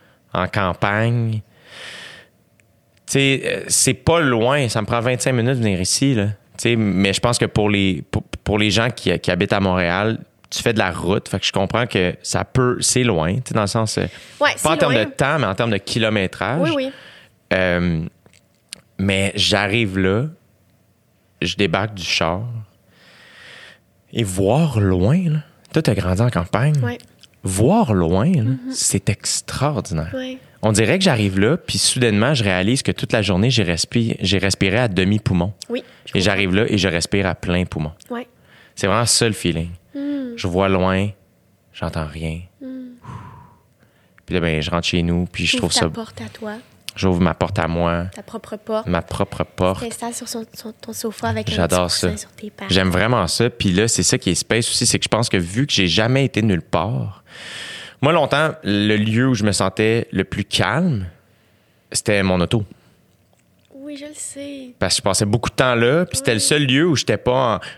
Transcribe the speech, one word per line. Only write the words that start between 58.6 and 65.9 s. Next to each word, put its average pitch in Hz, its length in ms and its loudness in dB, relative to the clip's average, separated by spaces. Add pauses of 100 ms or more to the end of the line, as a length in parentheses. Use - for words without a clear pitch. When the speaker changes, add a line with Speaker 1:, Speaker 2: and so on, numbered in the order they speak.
Speaker 1:
le 104 340 2
lieu 110 300 2
où 131 80 4
je 101 80 -2
me 104 80 2
sentais 110 600 0
le 95 140 0
plus - 200 -6
calme, 113 640 0 (840)
c'était 101 320 2
mon 92 160 4
auto. 101 240 2 (1080)
Speaker 2:
Oui, 277 240 -14
je 277 80 -14
le 302 80 -16
sais. 277 560 -14 (100)
Speaker 1:
Parce - 160 -4
que - 40 -2
je - 40 -8
passais 101 220 0
beaucoup 107 240 -2
de - 60 -12
temps 131 200 2
là, 131 300 2